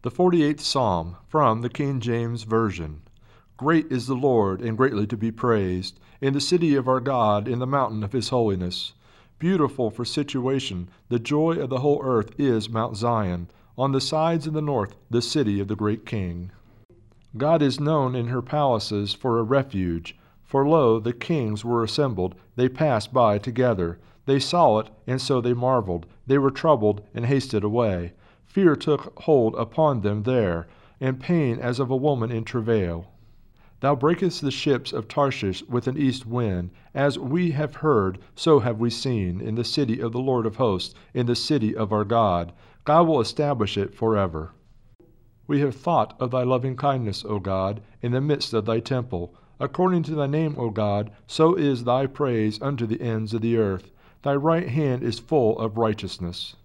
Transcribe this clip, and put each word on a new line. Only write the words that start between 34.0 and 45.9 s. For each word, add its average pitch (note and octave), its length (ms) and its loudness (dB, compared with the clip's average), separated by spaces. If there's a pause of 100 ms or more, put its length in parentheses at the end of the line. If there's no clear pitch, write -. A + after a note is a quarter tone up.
the C#3 100 -2
ships - 400 -2
of - 160 -6
Tarshish B2+ 600 -2
with A#2+ 180 -2
an C3 100 -4
east C3+ 280 0
wind. G#2 460 -2 (220)
As C#3 240 0
we E3 340 0
have D3 240 -4
heard, G#2 440 2 (160)
so D3+ 240 6
have A#2 180 0
we A#2 120 0
seen, G2+ 500 -2
in A2+ 160 -4
the A#2 80 -2
city A#2 380 -2
of A2+ 100 -4
the A#2+ 80 -4
Lord B2+ 260 0
of G#2 120 -4
hosts, G2+ 360 0 (200)
in B2 140 0
the A#2+ 80 2
city A#2+ 380 0
of G#2+ 200 -2
our G#2 100 2
God. G2+ 480 2 (320)
God E3 240 6
will D3+ 140 2
establish C3+ 560 -2
it G2 180 -4
forever. G2 560 -2 (960)
We C#3+ 140 0
have C#3 120 0
thought B2 460 0